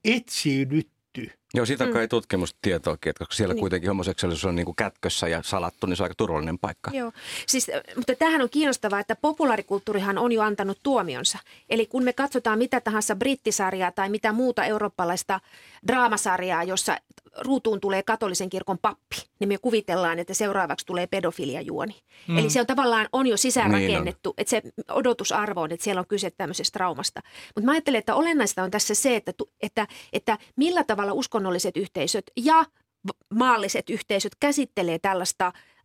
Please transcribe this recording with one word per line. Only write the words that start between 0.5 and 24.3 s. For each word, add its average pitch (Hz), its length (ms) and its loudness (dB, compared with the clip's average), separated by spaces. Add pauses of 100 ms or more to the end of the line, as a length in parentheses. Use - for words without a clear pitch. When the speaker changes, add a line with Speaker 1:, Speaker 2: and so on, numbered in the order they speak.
Speaker 2:
Joo, 123 120 2
siitä 131 180 0
on 247 60 0
Speaker 3:
Mm. - 40 0
Speaker 2:
kai 113 140 2
tutkimustietoakin, 87 1000 -2
että - 80 -4
koska - 160 -8
siellä 98 200 0
Speaker 3:
Niin. - 60 -2
Speaker 2:
kuitenkin 92 300 0
homoseksuaalisuus 92 540 -2
on 90 120 0
niinku 85 180 -2
kätkössä 92 540 -2
ja 82 140 -2
salattu, 90 440 -4
niin 90 100 0
se 95 60 -2
on - 20 0
aika 90 100 -6
turvallinen 80 440 -2
paikka. - 360 -8
Speaker 3:
Joo, 240 180 -6 (340)
siis, - 280 0
äh, - 60 -2 (160)
mutta 247 180 0
tämähän 320 280 4
on 240 80 0
kiinnostavaa, 247 500 0
että 214 160 -2
populaarikulttuurihan 202 1000 0
on 240 140 2
jo 220 100 2
antanut 202 400 -2
tuomionsa. 180 560 0 (320)
Eli 226 160 2
kun 254 180 -2
me 247 80 2
katsotaan 240 460 0
mitä 247 220 2
tahansa 214 360 0
brittisarjaa 190 760 0
tai 196 160 -2
mitä 214 240 0
muuta 233 320 2
eurooppalaista 196 760 -2 (460)
draamasarjaa, 190 800 2
jossa 185 320 -2 (400)
ruutuun 226 440 0
tulee 196 220 0
katolisen 190 480 -2
kirkon 185 280 -4
pappi, - 380 -4 (220)
niin 202 100 0
me 196 100 2
kuvitellaan, 185 600 0
että 180 160 -6
seuraavaksi 190 520 -2
tulee 175 200 -2
pedofiliajuoni. 170 880 -4 (340)
Speaker 1:
Mm. 165 100 2
Speaker 3:
Eli 151 120 4
se 247 100 2
on 233 60 2
tavallaan 240 460 2
on 262 140 2
jo 220 100 4
sisäänrakennettu, 202 920 2
Speaker 2:
Niin - 100 -6